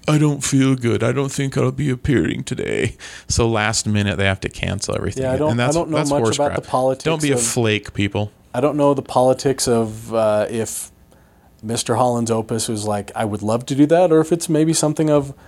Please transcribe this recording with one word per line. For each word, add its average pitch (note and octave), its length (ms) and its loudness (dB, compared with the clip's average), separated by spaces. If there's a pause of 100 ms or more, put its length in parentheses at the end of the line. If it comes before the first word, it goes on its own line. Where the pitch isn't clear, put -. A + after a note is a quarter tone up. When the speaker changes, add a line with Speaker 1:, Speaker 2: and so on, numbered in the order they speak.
Speaker 1:
"I D3+ 120 4
don't D3 260 0
feel C3+ 320 2
good. A2+ 260 -2
I A#2+ 80 2
don't C3+ 220 -2
think C#3 260 -4
I'll C3 140 2
be C3+ 180 -4
appearing B2 540 0
today." - 520 -4 (300)
So A#2 220 0
last A2 400 0
minute, G2+ 300 0
they G2 80 2
have G2 160 0
to - 60 -4
cancel - 460 -4
everything. C3 300 -4
Speaker 2:
Yeah, C3 80 -2
I C3 40 0
don't, D3 140 0
Speaker 1:
And A#2 80 0
that's, B2 160 2
Speaker 2:
I E3+ 60 2
don't D#3+ 100 -4
know D3+ 60 -2
Speaker 1:
that's D3 140 0
Speaker 2:
much D3 120 2
Speaker 1:
horse A2 140 2
Speaker 2:
about C#3+ 160 0
Speaker 1:
crap. - 100 -4
Speaker 2:
the - 60 -14
politics C3 360 0
Speaker 1:
Don't D#3+ 160 0
be D3 120 0
a - 20 2
Speaker 2:
of, A#2+ 80 0
Speaker 1:
flake, A2+ 500 0
people. G#2 380 -2 (240)
Speaker 2:
I B2 60 -4
don't C#3+ 160 2
know C#3+ 180 4
the C3 80 -4
politics C3 640 2
of, A2+ 480 -2
uh, G#2+ 340 2
if - 440 -6 (680)
Mister A2+ 360 -4
Holland's A#2+ 340 2
Opus A2+ 380 -2
was G#2+ 160 -4
like, G#2 320 -4
"I A2 80 -2
would G#2 180 -4
love A2+ 240 -2
to C#3 80 -4
do C#3 120 6
that," E3 260 4
or D#3+ 80 6
if D#3 100 0
it's E3+ 180 -2
maybe D#3+ 240 2
something D#3 380 0
of, C#3 240 2 (140)